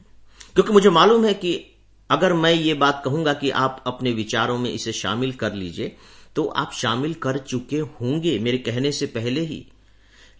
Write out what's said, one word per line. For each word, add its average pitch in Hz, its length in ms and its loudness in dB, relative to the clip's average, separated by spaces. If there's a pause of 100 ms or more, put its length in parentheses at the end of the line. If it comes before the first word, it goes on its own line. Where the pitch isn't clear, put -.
(540)
क्योंकि 185 200 4
मुझे 196 160 8
मालूम 208 360 6
है 202 80 4
कि 180 380 -6 (380)
अगर 170 240 2
मैं 165 180 4
ये 160 220 2
बात 143 320 2
कहूंगा 147 280 0
कि 139 160 -2
आप - 380 -2
अपने 123 240 -4
विचारों 117 460 -2
में 123 140 -4
इसे 113 200 -6
शामिल 120 420 -4
कर 107 200 -4
लीजिए, 95 420 -8 (400)
तो 156 100 -2
आप - 280 -2
शामिल 127 400 -2
कर 139 240 -4
चुके 139 420 -6
होंगे 143 600 -4
मेरे 123 180 -2
कहने 123 340 -4
से 139 140 -4
पहले 123 360 -4
ही। 156 260 -10 (720)